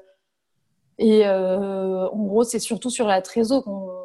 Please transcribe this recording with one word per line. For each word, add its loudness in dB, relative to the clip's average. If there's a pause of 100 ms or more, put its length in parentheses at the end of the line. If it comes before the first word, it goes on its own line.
(1000)
et, 6
euh, 0
en -4
gros, 2
c'est -4
surtout -6
sur -2
la 4
trésor 0
qu'on, -10 (140)